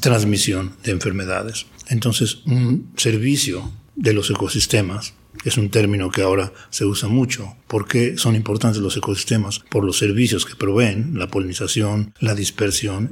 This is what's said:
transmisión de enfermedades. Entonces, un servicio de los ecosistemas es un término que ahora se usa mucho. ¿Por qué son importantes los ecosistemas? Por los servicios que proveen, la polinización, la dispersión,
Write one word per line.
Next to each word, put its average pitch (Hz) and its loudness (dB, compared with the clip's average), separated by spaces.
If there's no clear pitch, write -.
transmisión 104 2
de 117 -4
enfermedades. 95 -4
Entonces, 117 0
un 123 0
servicio 110 0
de 139 2
los 101 0
ecosistemas 101 0
es 120 0
un 104 2
término 101 2
que 98 0
ahora 95 2
se - -2
usa 101 0
mucho. 120 0
¿Por 104 -2
qué 120 2
son 113 4
importantes 107 2
los 95 -2
ecosistemas? 101 -2
Por 104 0
los 92 0
servicios 110 2
que - -16
proveen, 110 0
la 90 -2
polinización, 104 -2
la 107 0
dispersión, 101 -2